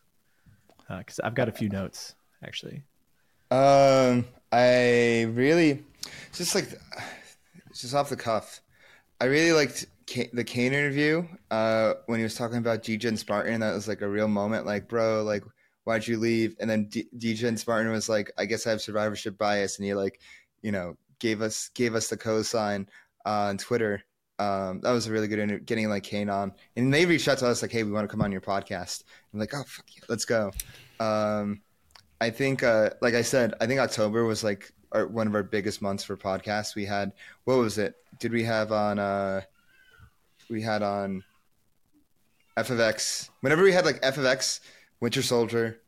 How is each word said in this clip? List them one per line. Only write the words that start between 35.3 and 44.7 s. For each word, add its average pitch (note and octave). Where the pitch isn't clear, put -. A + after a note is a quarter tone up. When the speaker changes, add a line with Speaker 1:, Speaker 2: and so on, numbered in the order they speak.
Speaker 2:
our G#2
biggest G2+
months G2
for G2+
podcasts. G#2
We G#2
had, G2+
what B2+
was G#2+
it? G2+
Did A2+
we A#2
have A2
on, G#2
uh, G2
we A2+
had G#2+
on G2
F A2+
F A#2+
X. -
Whenever D#3
we F#3+
had, F3
like, C#3
F C3+
F C#3
X, C3+